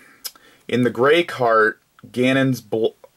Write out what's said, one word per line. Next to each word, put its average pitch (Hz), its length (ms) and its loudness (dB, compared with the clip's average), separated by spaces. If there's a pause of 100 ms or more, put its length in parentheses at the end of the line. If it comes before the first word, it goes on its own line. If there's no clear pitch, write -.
(680)
in 120 160 0
the 120 60 0
gray 139 340 2
cart, 110 560 0 (300)
Ganon's 131 500 0
bl-, - 360 -4 (200)